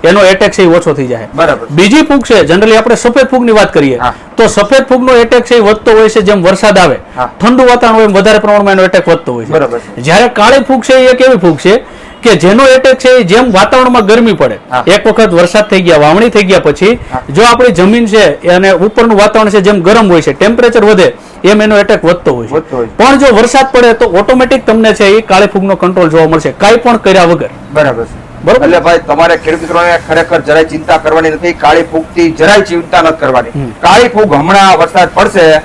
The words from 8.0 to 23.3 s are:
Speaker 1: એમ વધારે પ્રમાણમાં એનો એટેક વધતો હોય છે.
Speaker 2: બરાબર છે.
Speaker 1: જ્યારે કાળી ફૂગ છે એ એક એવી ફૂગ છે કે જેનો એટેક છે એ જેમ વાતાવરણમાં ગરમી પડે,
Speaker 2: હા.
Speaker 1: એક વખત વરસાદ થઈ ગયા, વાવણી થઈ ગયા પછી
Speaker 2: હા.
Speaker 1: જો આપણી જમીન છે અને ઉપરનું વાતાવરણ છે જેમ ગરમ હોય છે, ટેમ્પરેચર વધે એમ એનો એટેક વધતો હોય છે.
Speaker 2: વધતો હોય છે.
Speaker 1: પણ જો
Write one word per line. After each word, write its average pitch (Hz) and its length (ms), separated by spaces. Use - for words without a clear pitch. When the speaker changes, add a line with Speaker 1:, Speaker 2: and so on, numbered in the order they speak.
Speaker 1:
એમ 208 80
વધારે 202 260
પ્રમાણમાં 208 340
એનો 190 100
એટેક 185 260
વધતો 160 240
હોય 117 120
છે. 139 60
Speaker 2:
બરાબર 131 280
છે. - 220
Speaker 1:
જ્યારે 185 280
કાળી 233 360
ફૂગ 262 200
છે 262 80
એ 254 140
એક 254 140
એવી 254 180
ફૂગ 165 200
છે 220 260
કે 220 140
જેનો 202 300
એટેક 262 320
છે 254 100
એ 254 140
જેમ 220 300
વાતાવરણમાં 233 540
ગરમી 226 260
પડે, 131 260
Speaker 2:
હા. 123 160
Speaker 1:
એક 202 200
વખત 214 260
વરસાદ 175 380
થઈ 190 100
ગયા, 170 180
વાવણી 165 300
થઈ 214 140
ગયા 185 160
પછી 196 400
Speaker 2:
હા. 127 180
Speaker 1:
જો 160 120
આપણી 247 280
જમીન 202 360
છે 190 420
અને 190 240
ઉપરનું 214 460
વાતાવરણ 214 320
છે 202 100
જેમ 196 200
ગરમ 202 300
હોય 165 120
છે, 156 100
ટેમ્પરેચર 233 520
વધે 185 300
એમ 208 180
એનો 214 160
એટેક 202 260
વધતો 170 300
હોય 117 120
છે. 123 80
Speaker 2:
વધતો 156 220
હોય 120 100
છે. 107 100
Speaker 1:
પણ 262 220
જો 277 80